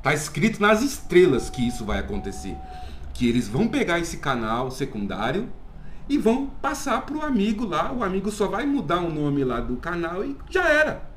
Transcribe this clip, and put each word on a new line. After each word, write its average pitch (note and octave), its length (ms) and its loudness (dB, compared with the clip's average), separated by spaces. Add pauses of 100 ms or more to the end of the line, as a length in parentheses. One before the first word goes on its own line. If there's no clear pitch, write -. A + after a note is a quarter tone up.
Tá C#3+ 100 2
escrito G3 480 0
nas G#3+ 220 6
estrelas E3+ 640 6
que A#2+ 180 0
isso A2+ 160 -4
vai G2+ 140 0
acontecer. G2 580 -6 (600)
Que B2 120 2
eles A#2 200 2
vão G3 200 2
pegar F3 320 2
esse - 180 -4
canal B2 520 -2
secundário A#2+ 800 -4 (580)
e C#4+ 80 0
vão C4 300 2
passar C#4 580 -2
pro D4+ 200 -4
amigo A3+ 420 2
lá. D#3 260 0
O C3 120 -2
amigo F#3+ 260 -2
só G#3 180 -2
vai G3 160 -2
mudar F3+ 380 0
o E3+ 100 -2
nome C#3+ 320 0
lá B2 160 0
do A#2+ 180 -2
canal F3 460 -4
e C#4 140 -6 (140)
já F4 180 2
era. D4+ 480 2